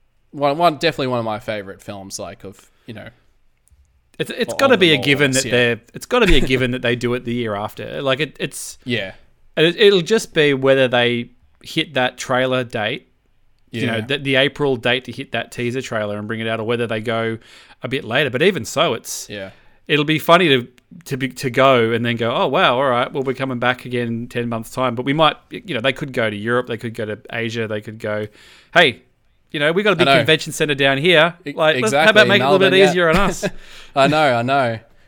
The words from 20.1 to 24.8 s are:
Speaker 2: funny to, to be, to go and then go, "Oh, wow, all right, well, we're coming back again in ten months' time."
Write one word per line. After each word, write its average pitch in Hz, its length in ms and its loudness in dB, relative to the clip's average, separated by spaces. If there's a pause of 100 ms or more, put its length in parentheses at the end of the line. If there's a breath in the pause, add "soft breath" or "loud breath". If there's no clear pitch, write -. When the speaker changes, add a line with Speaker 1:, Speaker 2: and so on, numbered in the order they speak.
Speaker 2:
funny 170 280 4
to, 127 200 2 (380)
to 139 100 -8
be, 127 120 -6
to 123 220 -8
go 127 400 4
and 117 160 -2
then 120 100 -2
go, 117 180 -2
"Oh, 180 120 0
wow, 143 300 2
all 139 120 0
right, 123 240 0
well, 139 120 -4
we're 135 100 -2
coming 131 240 -6
back 123 260 -2
again 120 220 -4
in 117 220 -6
ten 120 200 -6
months' 113 220 -8
time." 127 240 -2